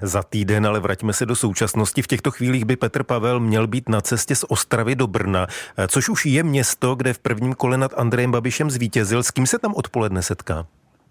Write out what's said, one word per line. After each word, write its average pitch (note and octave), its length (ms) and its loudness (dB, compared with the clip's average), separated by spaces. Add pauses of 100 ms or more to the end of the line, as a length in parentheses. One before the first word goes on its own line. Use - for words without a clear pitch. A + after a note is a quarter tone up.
za F#2+ 200 0
týden, G#2 440 0
ale G#2 140 2
vraťme G2+ 320 -2
se A#2+ 140 0
do A#2+ 100 0
současnosti. A2 680 0
V - 40 -4
těchto C3+ 240 0
chvílích B2 340 0
by B2+ 120 2
Petr B2 260 -2
Pavel A#2+ 380 0
měl A2 260 2
být A#2+ 220 -4
na G#2+ 120 2
cestě B2 360 0
z - 120 -2
Ostravy A2+ 460 0
do B2 120 0
Brna, F#2+ 400 0 (420)
což - 200 0
už - 180 -2
je C#3+ 160 2
město, C3+ 520 0
kde B2+ 180 0
v A#2 60 -6
prvním B2 360 -2
kole B2+ 240 0
nad C3+ 180 0
Andrejem B2 360 2
Babišem A#2+ 380 0
zvítězil. A#2+ 520 0
S - 80 -2
kým - 160 2
se A#3 120 0
tam G#3 160 -2
odpoledne G#2 480 -2
setká? E2 440 -4 (440)